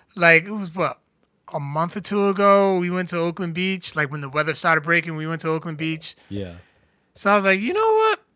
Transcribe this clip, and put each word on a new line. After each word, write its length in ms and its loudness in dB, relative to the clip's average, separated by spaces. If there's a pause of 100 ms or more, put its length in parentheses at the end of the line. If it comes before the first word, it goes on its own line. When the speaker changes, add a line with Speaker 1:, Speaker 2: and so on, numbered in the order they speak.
(180)
Speaker 1:
like, 260 6
it 80 -12
was, 240 -8
what, 240 -2 (540)
a 80 -4
month 340 -4
or 60 -8
two 260 0
ago, 500 4
we 120 -2
went 200 -4
to 80 -6
Oakland 360 -2
Beach. 420 -2
Like, 160 0
when 80 -8
the 80 -10
weather 280 -2
started 260 2
breaking, 340 0
we 100 -6
went 140 -6
to 80 -8
Oakland 300 -4
Beach. 400 -6 (100)
Speaker 2:
Yeah. 280 -8 (580)
Speaker 1:
So 180 -2
I 60 6
was 80 2
like, 160 2
"You 100 -4
know 220 2
what? 260 2 (160)